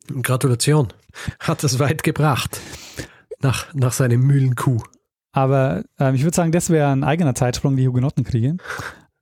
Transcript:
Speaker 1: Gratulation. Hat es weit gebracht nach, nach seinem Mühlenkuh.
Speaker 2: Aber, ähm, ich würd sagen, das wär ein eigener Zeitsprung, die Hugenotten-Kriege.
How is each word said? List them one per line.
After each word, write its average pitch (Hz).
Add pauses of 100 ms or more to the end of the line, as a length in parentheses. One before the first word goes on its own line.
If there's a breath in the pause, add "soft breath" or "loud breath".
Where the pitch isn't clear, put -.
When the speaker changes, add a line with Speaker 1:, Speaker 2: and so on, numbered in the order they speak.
(200)
Speaker 1:
Gratulation. 127 (520 loud breath)
Hat -
es 131
weit 147
gebracht 151 (800 loud breath)
nach, -
nach 127
seinem 123
Mühlenkuh. 131 (500)
Speaker 2:
Aber, 135 (140)
ähm, 135
ich 127
würd 170
sagen, 165
das 170
wär 151
ein 135
eigener 147
Zeitsprung, 135
die 131
Hugenotten-Kriege. 127 (640 loud breath)